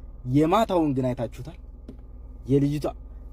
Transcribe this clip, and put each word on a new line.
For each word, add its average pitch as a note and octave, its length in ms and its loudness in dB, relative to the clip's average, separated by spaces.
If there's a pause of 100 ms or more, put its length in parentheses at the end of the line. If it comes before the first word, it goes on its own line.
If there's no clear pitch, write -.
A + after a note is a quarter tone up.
(260)
የማታውን E3 680 4
ግን B2+ 140 0
አይታችሁታል? B2 520 -6 (880)
የልጅቷ C#3+ 400 2 (460)